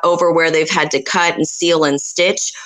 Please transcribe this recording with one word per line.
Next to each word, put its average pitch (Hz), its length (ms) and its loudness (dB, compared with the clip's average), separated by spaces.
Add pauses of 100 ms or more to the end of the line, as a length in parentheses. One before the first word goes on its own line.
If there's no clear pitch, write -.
over 175 280 2
where 165 180 2
they've 160 180 0
had 156 220 0
to 139 140 -2
cut 175 320 0
and 160 120 -2
seal 170 360 0
and 143 180 0
stitch - 500 -2 (140)